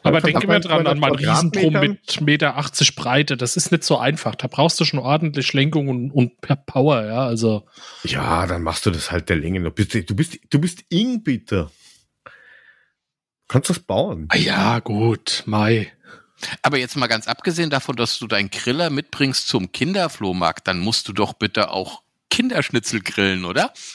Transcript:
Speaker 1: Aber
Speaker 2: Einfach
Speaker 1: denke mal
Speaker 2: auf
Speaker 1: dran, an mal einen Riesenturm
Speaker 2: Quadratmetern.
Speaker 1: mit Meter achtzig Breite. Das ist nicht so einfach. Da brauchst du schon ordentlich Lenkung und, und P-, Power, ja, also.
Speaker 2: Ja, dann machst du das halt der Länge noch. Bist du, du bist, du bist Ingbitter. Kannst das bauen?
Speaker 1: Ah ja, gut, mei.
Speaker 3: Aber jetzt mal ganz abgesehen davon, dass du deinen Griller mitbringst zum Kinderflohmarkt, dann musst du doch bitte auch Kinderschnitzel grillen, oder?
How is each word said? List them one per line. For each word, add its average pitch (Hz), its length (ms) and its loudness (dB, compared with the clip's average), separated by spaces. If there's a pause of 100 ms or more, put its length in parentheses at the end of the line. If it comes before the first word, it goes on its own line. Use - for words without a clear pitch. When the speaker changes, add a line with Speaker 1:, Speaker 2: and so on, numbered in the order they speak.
Speaker 1:
Aber - 140 4
Speaker 2:
Einfach 156 140 4
Speaker 1:
denke 151 160 2
mal 208 100 4
Speaker 2:
auf 180 80 2
Speaker 1:
dran, 165 220 2
an 147 120 2
mal 143 100 4
einen 135 80 2
Riesenturm 156 580 2
Speaker 2:
Quadratmetern. 196 320 2
Speaker 1:
mit - 160 -4
Meter 147 340 2
achtzig - 400 0
Breite. 139 400 0
Das - 220 -2
ist - 120 -2
nicht 165 140 2
so 143 140 2
einfach. 139 360 -2
Da - 140 -6
brauchst - 320 2
du 165 60 2
schon 147 120 -2
ordentlich 143 540 0
Lenkung 139 360 2
und, 127 220 -2
und 127 300 2
P-, - 160 0 (100)
Power, 131 380 2
ja, 110 220 -4
also. 110 400 0 (380)
Speaker 2:
Ja, 87 420 0
dann 87 160 -2
machst 82 240 -2
du 104 40 2
das 82 220 -4
halt 85 160 -4
der 87 80 2
Länge 87 240 -2
noch. 82 120 -4
Bist - 200 -2
du, 104 100 -2
du 95 140 -6
bist, 160 220 -2 (100)
du 139 100 2
bist 170 300 -4
Ingbitter. 165 840 -2 (1800)
Kannst - 220 2
das 175 120 0
bauen? 98 500 -2
Speaker 1:
Ah - 80 2
ja, 113 400 2
gut, 110 640 -2
mei. 107 480 0 (680)
Speaker 3:
Aber 147 160 2
jetzt 127 180 -4
mal 131 100 0
ganz 110 220 -2
abgesehen 160 420 -2
davon, 139 240 -2
dass 117 240 -2
du 120 80 -10
deinen 101 240 0
Griller 156 400 -2
mitbringst - 560 -4
zum 92 240 -2
Kinderflohmarkt, 104 960 -2
dann 90 140 -2
musst 110 260 -2
du 104 60 -10
doch 98 220 0
bitte 107 360 -2
auch - 320 -8 (280)
Kinderschnitzel 147 720 -2
grillen, 95 440 0
oder? 123 280 -2 (220)